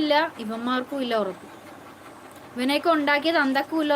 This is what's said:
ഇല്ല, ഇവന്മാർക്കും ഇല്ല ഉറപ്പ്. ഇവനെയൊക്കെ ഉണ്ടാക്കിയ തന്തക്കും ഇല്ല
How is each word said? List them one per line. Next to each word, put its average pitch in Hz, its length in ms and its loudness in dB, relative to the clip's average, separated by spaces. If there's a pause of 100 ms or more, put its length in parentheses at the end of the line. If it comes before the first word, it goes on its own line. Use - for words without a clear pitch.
ഇല്ല, 302 120 2 (300)
ഇവന്മാർക്കും 247 640 -4
ഇല്ല 233 180 -2
ഉറപ്പ്. 190 240 -6 (1080)
ഇവനെയൊക്കെ 285 420 2
ഉണ്ടാക്കിയ 285 440 2
തന്തക്കും 277 440 0
ഇല്ല 294 120 2